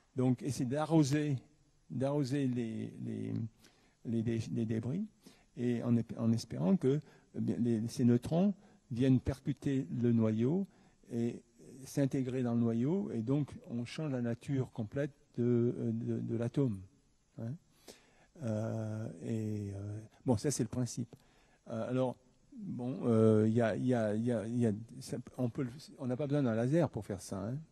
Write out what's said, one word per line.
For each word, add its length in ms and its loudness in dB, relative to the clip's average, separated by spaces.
Donc, 260 2
et 80 -4
c'est 140 -2
d'arroser, 720 4
d'arroser 600 0
les, 440 -4
les, 280 -4
les 200 -2
dé-, 260 -2
les 160 -2
débris, 400 -2
et 280 0
en 120 4
ép-, 220 -2
en 140 2
espérant 440 2
que, 240 2
eh 40 -6
bien, 180 0
les, 280 2
ces 180 -2
neutrons 480 4
viennent 300 4
percuter 640 -2
le 140 4
noyau 560 2
et 280 -2
s'intégrer 580 0
dans 120 0
le 60 4
noyau, 520 2
et 100 -2
donc 320 0
on 160 -6
change 260 -6
la 120 -2
nature 500 -2
complète 400 -4
de, 340 2
de, 260 -2
de 180 -4
l'atome. 440 0
Hein. 140 -8
Euh, 640 -4
et, 500 -4
euh, 280 -8
bon, 100 6
ça 140 0
c'est 140 0
le 40 -4
principe. 460 -6
Euh, 200 -6
alors, 280 -2
bon, 520 -8
euh, 440 6
y 120 2
a, 160 2
y 180 0
a, 220 0
y 160 0
a, 160 -2
y 180 2
a, 60 4
ça, 200 -8
on 100 0
peut 140 -4
le, 80 -2
on 80 -8
n'a 100 -2
pas 100 -4
besoin 160 2
d'un 120 2
laser 360 2
pour 160 -8
faire 140 -6
ça. 260 -6
Hein. 120 -4